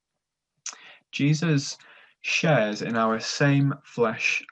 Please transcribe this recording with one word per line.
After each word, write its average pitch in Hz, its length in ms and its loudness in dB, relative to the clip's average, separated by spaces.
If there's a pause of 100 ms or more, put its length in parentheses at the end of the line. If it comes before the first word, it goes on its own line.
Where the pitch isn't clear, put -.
(1120)
Jesus 151 640 0 (460)
shares 107 580 0
in 117 140 -4
our 110 220 0
same 139 640 0
flesh - 680 -2